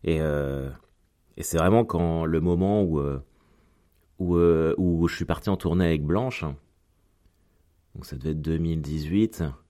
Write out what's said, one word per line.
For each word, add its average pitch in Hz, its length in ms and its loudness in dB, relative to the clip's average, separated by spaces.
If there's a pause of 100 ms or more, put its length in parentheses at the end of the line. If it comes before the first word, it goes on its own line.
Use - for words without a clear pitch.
Et, 82 180 0
euh, 69 480 -2 (680)
et - 80 -10
c'est 82 140 -2
vraiment 101 260 4
quand, 85 400 0
le 80 160 0
moment 92 420 2
où, 80 160 0
euh, 69 260 -4 (920)
où, 87 180 0
euh, 82 420 4
où 85 280 2
je - 80 -2
suis 87 100 -6
parti 82 240 -4
en 95 80 2
tournée 87 300 0
avec 78 180 0
Blanche. 98 400 -2 (1500)
Donc - 100 -14
ça 69 120 -12
devait 76 160 -4
être 78 100 -4
deux 80 160 -2
mille 82 240 -2
dix-huit. 80 600 -2 (260)